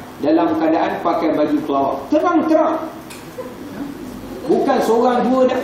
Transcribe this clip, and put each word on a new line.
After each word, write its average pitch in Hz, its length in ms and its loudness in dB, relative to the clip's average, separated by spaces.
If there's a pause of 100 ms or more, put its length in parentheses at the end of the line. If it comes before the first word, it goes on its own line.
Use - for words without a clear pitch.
(240)
dalam 160 320 2
keadaan - 480 0
pakai 160 320 0
baju 147 220 2 (100)
kelawar, 139 260 0 (140)
terang-terang. 320 800 2 (1600)
Bukan 254 320 2
seorang 240 480 2
dua 254 160 4
dah 254 200 2